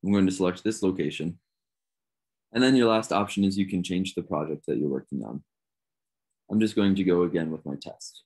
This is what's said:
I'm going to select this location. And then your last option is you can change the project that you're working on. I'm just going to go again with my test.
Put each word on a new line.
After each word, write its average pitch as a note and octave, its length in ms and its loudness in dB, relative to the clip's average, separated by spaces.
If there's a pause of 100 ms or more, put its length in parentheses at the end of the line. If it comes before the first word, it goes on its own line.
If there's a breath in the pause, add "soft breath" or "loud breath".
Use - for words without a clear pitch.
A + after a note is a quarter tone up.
I'm F#2+ 80 0
going G2 160 4
to F#2 40 2
select F2+ 320 -2
this G#2+ 200 -4
location. D#2+ 560 -2 (1120)
And B2 100 2
then C3 120 6
your A#2+ 140 6
last A2 220 2
option G2+ 320 0
is G2 140 2
you G2 100 0
can F#2+ 140 -2
change F#2 320 -4
the - 80 -6
project D2+ 460 -6
that D2 100 -2
you're C#2+ 100 -2
working C2+ 360 -6
on. A#1+ 200 -10 (1080)
I'm G#2 80 2
just A2 160 2
going G2+ 180 4
to F#2+ 100 0
go F2 200 4
again E2 260 0
with D#2 160 -8
my C#2+ 160 -8
test. - 440 -18